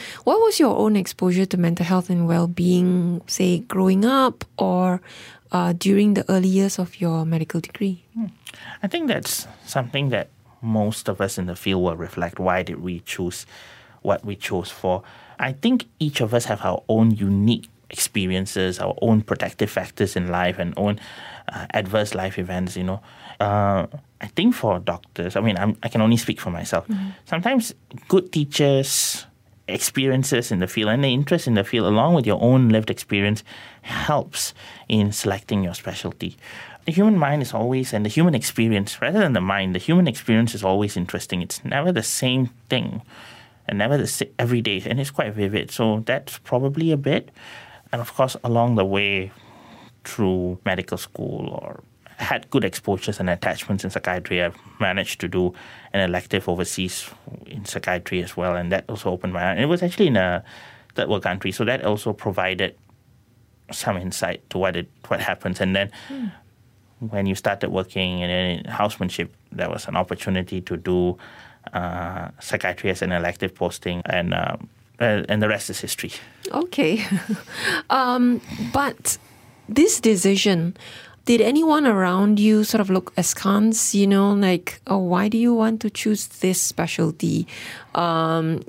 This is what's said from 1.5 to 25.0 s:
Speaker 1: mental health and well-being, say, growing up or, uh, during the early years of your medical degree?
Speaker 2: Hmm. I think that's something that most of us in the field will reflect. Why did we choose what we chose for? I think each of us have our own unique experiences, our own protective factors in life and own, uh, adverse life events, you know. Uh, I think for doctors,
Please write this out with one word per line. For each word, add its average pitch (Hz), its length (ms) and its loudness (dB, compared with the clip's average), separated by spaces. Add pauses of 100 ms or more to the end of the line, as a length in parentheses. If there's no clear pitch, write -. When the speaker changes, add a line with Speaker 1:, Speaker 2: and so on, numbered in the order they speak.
Speaker 1:
mental 170 300 2
health 185 240 2
and 175 180 2
well-being, 175 1000 2
say, 180 340 2
growing 190 440 2
up 262 400 2 (140)
or, 185 420 2 (520)
uh, 175 260 2
during 202 360 4
the 196 160 0
early 190 180 4
years 196 300 2
of 180 220 -6
your 160 240 0
medical 160 360 -2
degree? 190 440 -6 (100)
Speaker 2:
Hmm. 226 120 -4 (560)
I 202 60 -2
think 339 200 -2
that's - 380 -4 (180)
something 139 460 -2
that 107 180 -2 (340)
most 110 460 0
of 98 120 -2
us 98 180 -2
in 92 80 -4
the 87 100 -6
field 95 260 0
will 87 140 0
reflect. 85 420 -6
Why 92 240 0
did 87 200 -8
we 87 180 -6
choose - 460 -8 (560)
what 98 220 0
we 101 120 -6
chose 90 340 -6
for? 92 320 -2 (360)
I 131 140 -2
think 240 340 0 (120)
each 147 220 -2
of 113 140 0
us 120 120 2
have 104 180 -4
our 92 240 -2
own 113 240 6
unique 104 560 2 (220)
experiences, 92 920 -2
our 95 200 -2
own 110 220 4
protective 107 480 -2
factors - 460 -2
in 90 120 -2
life 90 300 0
and 87 180 -4
own, 104 220 0 (540)
uh, - 200 -10
adverse 104 440 -2
life 92 220 -4
events, 90 380 -4
you 92 60 -4
know. 92 180 -4 (380)
Uh, 101 480 2 (340)
I 107 140 -12
think 233 220 4
for 95 240 0
doctors, 87 560 -6